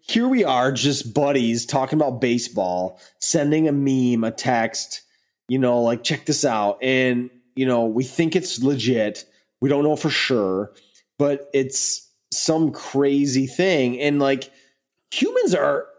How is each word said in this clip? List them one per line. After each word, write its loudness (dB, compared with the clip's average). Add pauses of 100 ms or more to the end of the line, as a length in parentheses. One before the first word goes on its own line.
here 0
we 2
are, 2
just -2
buddies 2
talking 0
about 0
baseball, -2 (220)
sending 2
a 0
meme, 2
a 0
text, -4 (460)
you 0
know, 2
like, 0
"Check -4
this -2
out." 0
And, 2 (260)
you -2
know, 2
we -2
think -2
it's -4
legit. -2 (360)
We 0
don't 2
know 2
for -2
sure, -2 (460)
but 0
it's -2 (240)
some 0
crazy 0
thing. 0
And, 0
like, 0 (600)
humans 0
are 0 (120)